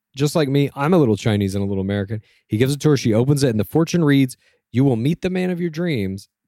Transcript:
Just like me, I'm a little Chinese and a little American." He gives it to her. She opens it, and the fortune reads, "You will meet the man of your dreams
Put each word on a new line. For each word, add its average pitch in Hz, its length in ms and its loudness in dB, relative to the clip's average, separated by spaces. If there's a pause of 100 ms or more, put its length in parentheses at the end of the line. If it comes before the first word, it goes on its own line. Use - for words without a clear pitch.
(160)
Just 143 200 -2
like 151 140 0
me, 139 260 2
I'm 143 200 0
a - 20 6
little 120 180 4
Chinese 101 380 0
and 101 100 -2
a 98 40 -4
little 98 160 -4
American." 101 380 -4 (260)
He 107 100 -4
gives 131 160 2
it 139 80 -8
to 156 80 2
her. 143 80 4
She 117 160 0
opens 131 300 2
it, 135 60 2
and 110 100 0
the 101 40 -2
fortune 165 400 0
reads, 139 320 2 (360)
"You 123 120 2
will 135 120 2
meet 135 260 -2
the 185 80 -4
man 185 220 -4
of 175 100 -6
your 175 80 -4
dreams 131 580 -6 (200)